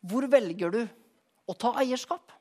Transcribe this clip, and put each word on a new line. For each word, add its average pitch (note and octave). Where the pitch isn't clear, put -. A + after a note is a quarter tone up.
Hvor B3+
velger F3
du A3+
å F3+
ta A#3
eierskap? B3+